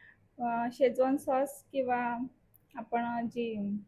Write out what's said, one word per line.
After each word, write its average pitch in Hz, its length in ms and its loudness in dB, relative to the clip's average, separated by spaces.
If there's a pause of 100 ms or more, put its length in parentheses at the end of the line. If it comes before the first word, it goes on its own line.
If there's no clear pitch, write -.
(380)
अ, 233 340 -2
शेजवान 262 440 4
सॉस 277 560 0
किंवा 247 460 0 (560)
आपण 233 520 -4
जी 220 500 -4 (120)